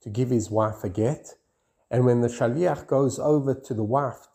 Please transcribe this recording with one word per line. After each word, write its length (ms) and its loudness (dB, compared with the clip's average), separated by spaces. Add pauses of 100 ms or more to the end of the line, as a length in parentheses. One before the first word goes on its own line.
to 80 -16
give 220 -2
his 200 0
wife 320 0
a 60 -4
get, 460 -4 (560)
and 160 2
when 160 4
the 60 2
shaliach 580 -2
goes 320 0
over 340 2
to 220 -8
the 100 -2
wife 500 -2